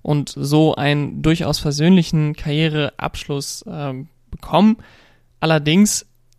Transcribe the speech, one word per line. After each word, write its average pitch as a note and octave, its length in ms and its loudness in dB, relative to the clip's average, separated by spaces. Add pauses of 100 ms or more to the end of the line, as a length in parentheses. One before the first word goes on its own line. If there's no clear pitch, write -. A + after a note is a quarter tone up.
und D3 260 -2
so D3+ 480 2
einen C#3+ 460 -2
durchaus D#3 360 0
versöhnlichen D#3 800 2
Karriereabschluss, D3+ 1300 -6
ähm, C#3+ 420 -10 (220)
bekommen. G#3+ 480 2 (640)
Allerdings D#3+ 640 2 (320)